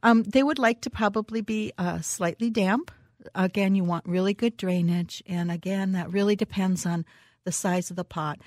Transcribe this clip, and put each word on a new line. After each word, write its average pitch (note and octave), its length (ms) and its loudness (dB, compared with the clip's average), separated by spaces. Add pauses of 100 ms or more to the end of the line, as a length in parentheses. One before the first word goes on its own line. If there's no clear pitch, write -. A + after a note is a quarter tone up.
Um, A3+ 200 6
they C4 200 4
would C#4+ 160 0
like A#3 220 2
to - 80 -8
probably A3 520 -2
be, G#3+ 360 -4
uh, F3 240 -2
slightly F#3 480 -4
damp. A3 420 0 (440)
Again, F#3+ 400 2
you F#3+ 80 2
want F3 240 -2
really F#3 260 2
good A#3 240 -2
drainage. F3 720 0
And F3 240 -4
again, F#3+ 420 -2
that F3 180 -4
really G3+ 240 2
depends F#3+ 500 0
on E3+ 200 -2 (380)
the F#3 80 -4
size F3+ 380 -2
of F3+ 60 -12
the F3+ 80 -6
pot. D#3 440 -6